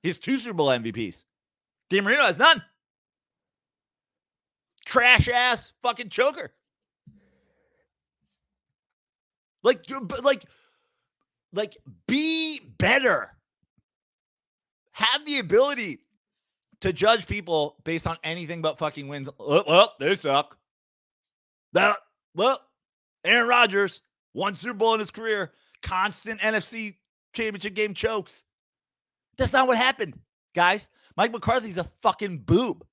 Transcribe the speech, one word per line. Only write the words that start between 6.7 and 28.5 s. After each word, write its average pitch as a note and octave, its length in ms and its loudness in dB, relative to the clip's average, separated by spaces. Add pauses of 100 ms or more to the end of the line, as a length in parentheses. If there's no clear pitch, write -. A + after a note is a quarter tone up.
Like, B3 220 2
d-, C4+ 180 -12
but, A#3+ 220 -8
like, C#4 200 2 (1080)
like, G#3 240 -6 (300)
be D#4 540 -2 (180)
better. G3+ 580 0 (1600)
Have C4 320 0
the D4 140 -2
ability A3 640 0 (800)
to F#3+ 120 -2
judge G3+ 340 2
people E3 580 -4
based E3 220 -6
on E3 180 -6
anything E3 360 -10
but D#3 180 -4
fucking D3 300 -6
wins. C#3 200 -12 (100)
"Well, D3 280 2
well, F3+ 340 6
they D#3 140 0
suck." C#3+ 440 -2 (1160)
That, - 240 4 (360)
well, A3+ 260 0 (640)
Aaron A#3 240 4
Rodgers, G3+ 540 2 (300)
one F#3+ 220 -4
Super A3 200 -8
Bowl A3+ 200 2
in A3 60 -2
his G3+ 100 -8
career, G#3+ 420 -6 (300)
constant F#3+ 600 -6
N A3 120 0
F G#3 100 -2
C A3+ 340 -12 (360)
championship G#3 400 -6
game G#3+ 180 -4
chokes. G#3+ 520 -6 (920)